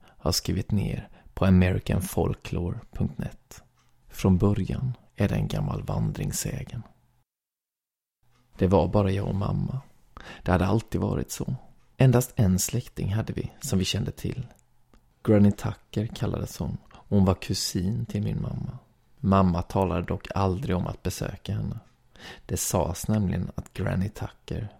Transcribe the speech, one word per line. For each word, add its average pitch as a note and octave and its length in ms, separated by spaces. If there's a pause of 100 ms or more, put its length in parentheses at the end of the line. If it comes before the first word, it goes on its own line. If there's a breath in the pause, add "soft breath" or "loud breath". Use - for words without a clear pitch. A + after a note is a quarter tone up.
(180 soft breath)
har - 140
skrivit - 400
ner G2+ 380 (240 soft breath)
på - 120
american F#2 560
folklore - 760 (120)
punkt - 260
net. - 460 (460)
Från - 280
början G2+ 560 (220)
är G#2 120
det - 80
en G#1 120
gammal - 360
vandringssägen. G1+ 1000 (1700)
Det F#2+ 100
var F2+ 200
bara G2+ 240
jag G2 160
och - 80
mamma. G2+ 460 (640 loud breath)
Det - 80
hade F#2 140
alltid G2 360
varit G2 300
så. - 240 (420)
Endast B2 380
en F#2 240
släkting - 540
hade A2 200
vi - 180 (100)
som - 180
vi F#2 60
kände - 260
till. - 360 (760)
Granny G2+ 280
Tucker - 560
kallades - 500
hon, - 200 (140)
och - 260
hon F#2+ 80
var F#2 160
kusin G#2+ 640
till G#2 180
min G#2+ 180
mamma. - 360 (400)
Mamma F#2+ 440
talade F2+ 400
dock - 340
aldrig F#2 400
om F2 120
att - 160
besöka - 500
henne. G#2+ 260 (680 loud breath)
Det F#2 120
sades E2+ 500
nämligen G2+ 480
att - 180
Granny F#2+ 360
Tucker - 720